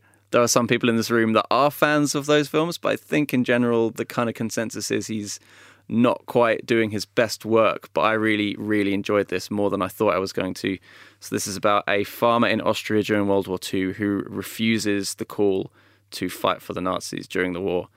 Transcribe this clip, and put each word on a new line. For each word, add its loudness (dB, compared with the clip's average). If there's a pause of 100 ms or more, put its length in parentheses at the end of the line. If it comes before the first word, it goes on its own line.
(340)
there 6
are 4
some 2
people 2
in 2
this -2
room 2
that 2
are 4
fans 2
of -4
those 2
films, 0
but -4
I 0
think -2
in 2
general 2
the -10
kind -2
of -6
consensus -6
is -2
he's -8 (500)
not 2
quite 2
doing 2
his -6
best -2
work. 2
But 2
I 4
really, 0
really 0
enjoyed 0
this -4
more 0
than -2
I 0
thought 2
I 0
was -4
going -4
to. -4 (420)
So -8
this -4
is -8
about 2
a 0
farmer 2
in 0
Austria 0
during 0
World 2
War -4
Two -2
who -2
refuses -2
the -8
call 0 (400)
to -6
fight -2
for -10
the -6
Nazis -4
during -2
the -6
war. -4